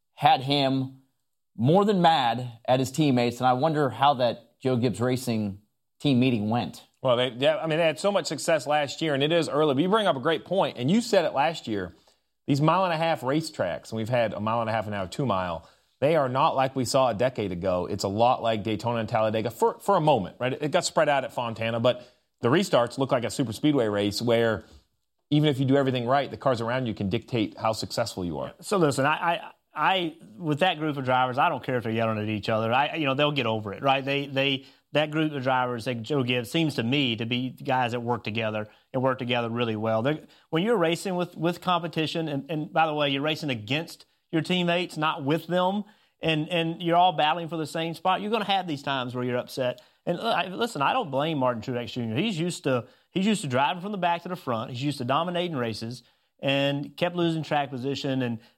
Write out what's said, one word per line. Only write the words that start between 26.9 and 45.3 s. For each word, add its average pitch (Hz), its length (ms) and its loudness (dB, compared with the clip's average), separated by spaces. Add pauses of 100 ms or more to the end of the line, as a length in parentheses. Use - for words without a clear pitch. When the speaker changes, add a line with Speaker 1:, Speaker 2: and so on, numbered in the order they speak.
Speaker 2:
can 101 160 -2
dictate 110 480 -2
how 110 160 -2
successful 107 540 -6
you 78 140 -6
are. 67 200 -8
Speaker 3:
So - 160 -2
listen, 151 300 2
I, 156 80 2
I, 170 260 -2 (340)
I, 165 400 0 (240)
with 151 220 -2
that 180 180 2
group 151 180 -2
of 135 80 -6
drivers, 127 320 2
I 160 140 2
don't 131 120 -4
care 127 140 -4
if 117 60 0
they're 113 100 -2
yelling 113 260 0
at 107 100 -4
each 107 200 -4
other. 113 240 0
I, 143 220 2
you 160 100 -2
know, 135 80 2
they'll 147 200 2
get 135 120 -2
over 107 300 -2
it, 98 80 -12
right? 135 200 2
They, 139 240 -2
they, 139 380 -2 (280)
that 151 180 2
group 156 220 0
of 139 100 -4
drivers, 123 440 0
like 120 140 -4
Joe 139 220 0
Gibbs, 123 280 0
seems 156 260 0
to 123 60 -2
me 123 340 0
to 117 100 -4
be 123 240 -2
guys 127 420 -2
that 123 80 -2
work 120 240 -2
together 107 440 -4 (260)
and 127 80 0
work 127 160 2
together 120 320 -2
really 117 260 -2
well. 110 240 0
They're, 151 200 0 (280)
when 165 140 0
you're 226 160 2
racing 170 380 0
with, 175 200 -4
with 165 240 -2
competition, 165 680 -2
and, 139 220 -6
and 156 220 -6
by 160 140 4
the 151 80 -2
way, 147 160 2
you're 139 100 -2
racing 151 300 -2
against 131 560 -4 (260)
your 160 80 2
teammates, 175 560 0
not 156 280 -2
with 156 220 0